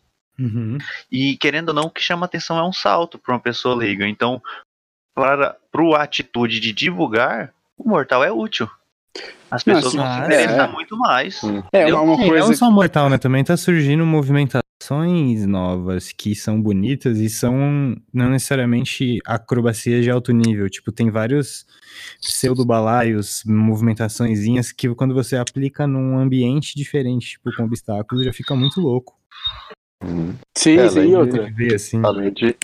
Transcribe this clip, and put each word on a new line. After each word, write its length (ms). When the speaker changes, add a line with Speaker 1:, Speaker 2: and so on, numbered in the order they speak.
Speaker 1:
Uhum. 420
Speaker 2:
E 240
querendo 320
ou 60
não, 100
o 60
que 120
chama 240
atenção 320
é 100
um 40
salto 480
pra 140
uma 60
pessoa 360
leiga. 320
Então, 340
para, 420
pro 240
atitude 640
de 140
divulgar, 840
o 100
mortal 360
é 80
útil. 360
As 160
Speaker 3:
Não, 120
Speaker 2:
pessoas 160
Speaker 3:
sim, 60
Speaker 2:
vão 140
se 100
Speaker 1:
Ah, 40
Speaker 2:
interessar 420
Speaker 3:
é. 40
Speaker 2:
muito 260
mais. 460
Speaker 4:
Hum. 180
Speaker 3:
É, 100
Speaker 2:
Entendeu? 200
Speaker 3:
uma, 120
uma 100
Speaker 1:
É, 40
Speaker 3:
coisa 200
Speaker 1:
não 60
só 140
mortal, 400
né? 80
Também 280
tá 120
surgindo 480
movimentações 1400
novas 640
que 240
são 260
bonitas 600
e 100
são 640
não 160
necessariamente 960
acrobacias 800
de 80
alto 220
nível. 360
Tipo, 220
tem 220
vários 520
pseudo-balaios, 1300
movimentaçõezinhas 1300
que 240
quando 180
você 220
aplica 500
num 320
ambiente 560
diferente, 640
tipo, 180
com 60
obstáculos, 640
já 80
fica 240
muito 240
louco. 340
Speaker 4:
Uhum. 320
Speaker 3:
Sim, 200
Speaker 4:
É, 100
Speaker 3:
sim, 100
Speaker 4:
além 60
Speaker 3:
e 80
Speaker 4:
de 40
Speaker 3:
outra? 380
Speaker 1:
Ver, 220
assim. 280
Speaker 4:
Além 260
de, 340